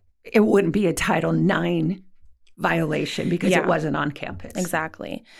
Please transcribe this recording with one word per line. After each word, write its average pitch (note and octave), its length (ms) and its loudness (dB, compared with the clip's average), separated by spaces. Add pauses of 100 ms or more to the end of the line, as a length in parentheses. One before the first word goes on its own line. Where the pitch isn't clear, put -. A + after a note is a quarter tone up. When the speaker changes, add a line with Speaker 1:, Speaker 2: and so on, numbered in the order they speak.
(240)
Speaker 1:
it - 180 4
wouldn't G3+ 320 4
be G3+ 120 2
a E3 80 2
Title E3 380 0
nine E3+ 720 0 (540)
violation D#3 720 -2
because F3 220 0
Speaker 2:
Yeah. E3+ 100 4
Speaker 1:
it D#3+ 60 -2
wasn't D#3+ 280 0
on D3 160 -2
campus. - 440 -12
Speaker 2:
Exactly. E3+ 680 -6 (160)